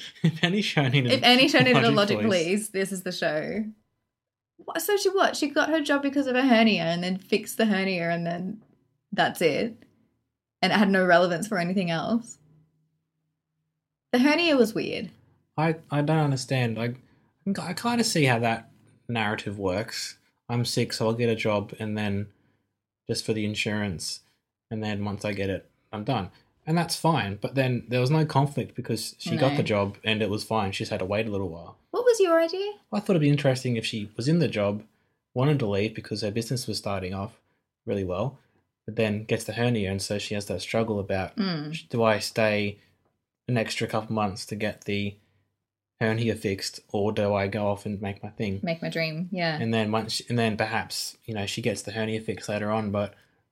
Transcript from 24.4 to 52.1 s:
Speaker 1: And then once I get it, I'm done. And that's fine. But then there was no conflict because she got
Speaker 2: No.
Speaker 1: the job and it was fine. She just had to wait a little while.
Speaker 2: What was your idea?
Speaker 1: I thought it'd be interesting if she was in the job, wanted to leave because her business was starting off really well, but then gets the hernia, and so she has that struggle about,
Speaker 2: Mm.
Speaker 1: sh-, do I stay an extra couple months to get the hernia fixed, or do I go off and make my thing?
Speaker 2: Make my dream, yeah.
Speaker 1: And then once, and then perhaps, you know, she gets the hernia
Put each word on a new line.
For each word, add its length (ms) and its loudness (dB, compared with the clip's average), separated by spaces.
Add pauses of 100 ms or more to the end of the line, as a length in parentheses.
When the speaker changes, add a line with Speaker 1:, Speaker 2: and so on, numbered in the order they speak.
Speaker 1:
And 140 -6
then 220 -4
once 180 -6
I 80 -2
get 180 -4
it, 200 -6 (240)
I'm 100 -8
done. 260 -2 (380)
And 100 0
that's 180 -2
fine. 460 0
But 140 -6
then 320 0
there 140 0
was 100 2
no 120 4
conflict 520 0
because 420 -6
she 180 -4
got 180 4
Speaker 2:
No. 40 0
Speaker 1:
the 60 2
job 400 0
and 180 0
it 80 0
was 140 -4
fine. 280 0
She 120 -6
just 80 -6
had 80 -2
to 60 -2
wait 220 0
a 40 -6
little 180 -2
while. 280 -14 (120)
Speaker 2:
What 160 -4
was 140 6
your 200 6
idea? 340 0 (200)
Speaker 1:
I 60 -2
thought 140 0
it'd 80 4
be 80 6
interesting 480 2
if 80 -4
she 300 -6
was 120 -2
in 120 4
the 80 4
job, 360 0 (500)
wanted 260 4
to 60 0
leave 300 0
because 260 -8
her 100 -2
business 360 -4
was 100 -4
starting 380 -4
off 240 -8 (460)
really 180 -2
well, 340 -4 (480)
but 100 -10
then 280 0
gets 200 -2
the 100 -8
hernia, 380 0
and 100 -2
so 180 -4
she 160 -6
has 100 -6
that 160 -6
struggle 380 -2
about, 360 -4
Speaker 2:
Mm. 380 -4
Speaker 1:
sh-, 160 -12
do 140 0
I 160 4
stay 580 0 (720)
an 80 0
extra 300 -2
couple 280 -4
months 300 -2
to 100 -8
get 300 -6
the 300 -4 (840)
hernia 360 0
fixed, 440 -4 (140)
or 180 0
do 220 0
I 140 0
go 200 -2
off 180 -4
and 160 -6
make 220 -8
my 60 -14
thing? 340 -6
Speaker 2:
Make 180 -4
my 80 -6
dream, 420 -4
yeah. 280 -2
Speaker 1:
And 140 -2
then 180 0
once, 380 -4
and 100 0
then 160 0
perhaps, 720 -4
you 80 -10
know, 120 -4
she 160 -6
gets 200 -2
the 100 -10
hernia 300 -4